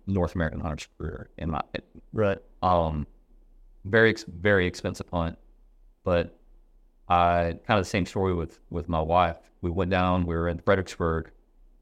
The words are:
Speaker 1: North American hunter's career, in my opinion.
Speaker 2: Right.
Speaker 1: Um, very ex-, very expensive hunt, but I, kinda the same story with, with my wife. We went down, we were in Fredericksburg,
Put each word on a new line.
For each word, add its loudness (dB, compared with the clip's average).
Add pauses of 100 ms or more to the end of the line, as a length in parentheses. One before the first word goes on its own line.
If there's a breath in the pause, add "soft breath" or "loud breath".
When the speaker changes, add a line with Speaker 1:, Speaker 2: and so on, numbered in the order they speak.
Speaker 1:
North -2
American -2
hunter's -8 (100)
career, -12
in -6
my -4
opinion. -12 (120)
Speaker 2:
Right. 0 (260)
Speaker 1:
Um, 2 (800)
very 6
ex-, -6
very 2
expensive -6
hunt, -2 (680)
but 0 (720)
I, 2
kinda 4
the -2
same -2
story -2
with, -6 (100)
with -8
my -2
wife. 2 (240)
We -2
went -2
down, 2
we -2
were 0
in -4
Fredericksburg, 0 (500)